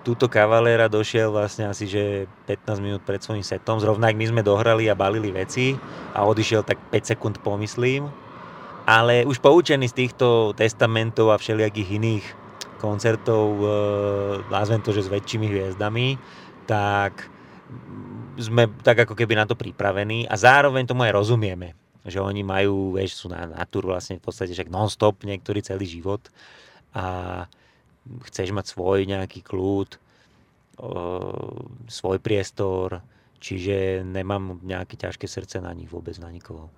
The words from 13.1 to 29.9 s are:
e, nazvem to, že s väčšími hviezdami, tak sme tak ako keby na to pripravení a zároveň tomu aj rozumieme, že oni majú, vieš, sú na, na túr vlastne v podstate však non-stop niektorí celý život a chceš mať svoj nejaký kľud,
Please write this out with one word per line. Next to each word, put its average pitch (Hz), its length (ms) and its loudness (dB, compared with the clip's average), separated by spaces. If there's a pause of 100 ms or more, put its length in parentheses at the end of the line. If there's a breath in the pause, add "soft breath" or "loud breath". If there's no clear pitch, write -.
e, 104 40 2 (840)
nazvem 104 320 0
to, 104 160 -2
že 101 80 0
s 95 80 -4
väčšími 107 320 -4
hviezdami, 104 720 -2 (480 loud breath)
tak 101 640 -2 (1120 loud breath)
sme 113 400 4
tak 117 240 6
ako 113 80 -2
keby 110 240 2
na 107 80 4
to 110 160 -2
pripravení 101 640 -2
a 104 160 -2
zároveň 131 480 6
tomu 123 160 0
aj 107 80 4
rozumieme, 101 640 0 (320)
že 90 80 -8
oni 98 240 -2
majú, 98 560 0
vieš, 95 240 -4
sú - 80 -16
na, 85 240 -10
na 85 160 -8
túr 95 160 -6
vlastne 90 320 -6
v - 80 -18
podstate 90 320 -8
však 85 160 -10
non-stop 104 480 0
niektorí 101 400 -6
celý 95 240 -8
život 87 400 -8 (720 loud breath)
a 90 480 -8 (800 soft breath)
chceš 98 320 -6
mať - 160 -8
svoj 98 320 0
nejaký 95 400 -6
kľud, 98 480 -2